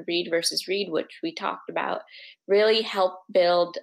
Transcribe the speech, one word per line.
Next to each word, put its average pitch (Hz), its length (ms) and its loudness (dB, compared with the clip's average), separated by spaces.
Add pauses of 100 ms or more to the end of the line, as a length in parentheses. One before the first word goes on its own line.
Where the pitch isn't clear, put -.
Reed 175 200 -2
versus 165 380 -2
Reed, 190 240 -4
which - 320 -6
we 165 100 -4
talked - 380 -8
about, - 300 -4 (480)
really 214 340 4
helped 190 500 -2
build 175 500 4